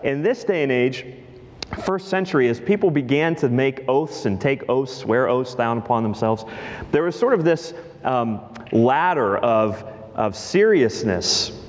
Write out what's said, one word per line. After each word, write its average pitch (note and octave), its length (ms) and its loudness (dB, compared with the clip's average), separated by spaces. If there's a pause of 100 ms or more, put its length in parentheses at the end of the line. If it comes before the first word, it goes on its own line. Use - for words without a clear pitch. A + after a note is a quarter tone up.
in C#3 180 -2
this B3 240 0
day F3 180 0
and C3+ 80 0
age, B2+ 320 0 (760)
first F#3+ 260 -4
century, F3+ 400 2
as A#2+ 140 0
people G3+ 300 2
began D3 440 2
to C3+ 140 0
make C3 400 0
oaths D3 360 0
and G2 140 0
take C3+ 300 0
oaths, C3 260 0
swear A2+ 320 0
oaths B2+ 280 0
down A#2 240 0
upon A2+ 240 0
themselves, A2 420 0 (460)
there D3 120 2
was E3+ 140 -2
sort C4 160 2
of F3+ 100 0
this, D#3+ 300 0 (320)
um, A#2 340 0 (320)
ladder C3 680 2
of, A2 460 2 (320)
of G#2 200 -2
seriousness B2 1160 2 (180)